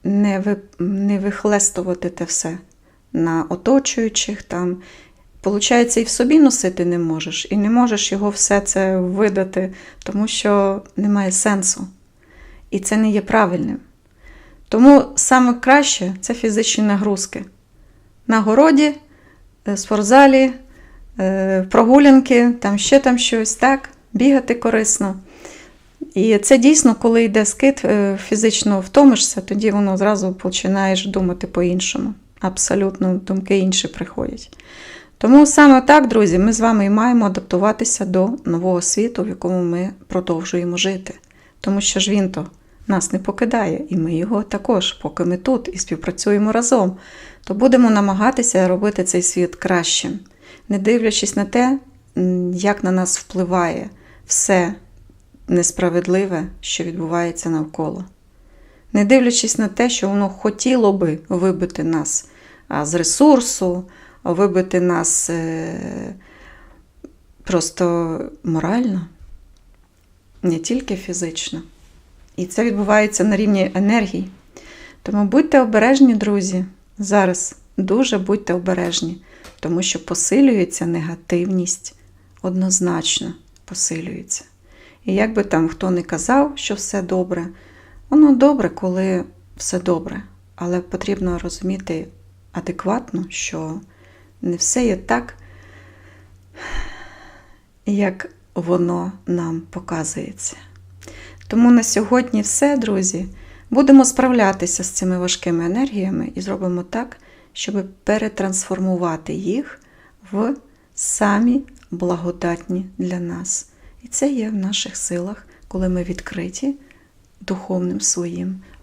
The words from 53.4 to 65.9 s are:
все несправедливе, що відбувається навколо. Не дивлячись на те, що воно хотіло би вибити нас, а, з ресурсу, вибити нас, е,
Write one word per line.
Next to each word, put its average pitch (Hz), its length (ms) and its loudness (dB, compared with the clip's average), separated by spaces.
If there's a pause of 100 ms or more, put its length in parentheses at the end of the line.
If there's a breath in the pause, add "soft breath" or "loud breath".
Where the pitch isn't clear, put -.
все 180 480 0 (720)
несправедливе, 175 1000 0 (140)
що - 240 -8
відбувається 170 640 -4
навколо. 160 540 -6 (880 soft breath)
Не 208 120 2
дивлячись 240 540 4
на 214 100 0
те, 233 220 0
що 202 180 -2
воно 202 200 0
хотіло 214 640 0
би 170 260 -2 (100)
вибити 180 560 -2
нас, 160 440 -4 (400 soft breath)
а, 147 180 -4
з 156 80 -4
ресурсу, 185 920 2 (400 loud breath)
вибити 185 560 0
нас, 175 500 -2
е, 165 840 -8 (1300 soft breath)